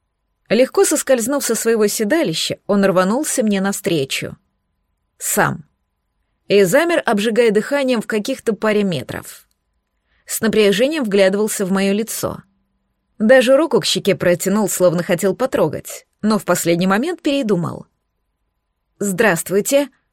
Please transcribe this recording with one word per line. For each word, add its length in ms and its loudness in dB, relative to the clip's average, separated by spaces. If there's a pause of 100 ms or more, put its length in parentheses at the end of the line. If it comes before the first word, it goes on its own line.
(480)
Легко 360 2
соскользнув 600 0
со 100 -2
своего 320 0
седалища, 800 -2
он 180 2
рванулся 600 0
мне 160 0
навстречу. 760 -4 (800)
Сам. 460 -2 (840)
И 160 4
замер, 420 2
обжигая 440 2
дыханием 520 0
в 40 -12
каких-то 480 -4
паре 280 0
метров. 640 -8 (800)
С 140 -8
напряжением 640 2
вглядывался 600 0
в 80 -2
моё 220 0
лицо. 480 -6 (760)
Даже 380 6
руку 240 2
к 60 -6
щеке 280 0
протянул, 540 0
словно 340 2
хотел 320 0
потрогать, 720 -4 (160)
но 160 2
в 60 -6
последний 420 0
момент 360 0
передумал. 640 -2 (1120)
"Здравствуйте", 920 0 (240)